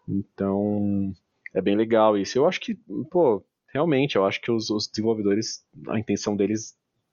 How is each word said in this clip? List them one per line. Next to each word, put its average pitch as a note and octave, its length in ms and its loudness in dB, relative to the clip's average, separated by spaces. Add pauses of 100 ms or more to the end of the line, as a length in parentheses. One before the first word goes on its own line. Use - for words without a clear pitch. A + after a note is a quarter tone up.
Então, G2+ 1040 -2 (420)
é F#2 80 0
bem G2+ 140 2
legal A2 420 4
isso. F#2+ 180 -2
Eu C3+ 100 4
acho F3+ 140 -2
que, - 140 -8 (360)
pô, C3 320 2 (300)
realmente, C#3+ 440 0
eu G2 100 4
acho G2+ 160 -2
que - 80 -4
os, A2+ 180 -2
os G#2+ 200 -2
desenvolvedores, G#2+ 760 -2 (240)
a G#2+ 100 -2
intenção G#2 380 -2
deles G#2+ 400 -2 (360)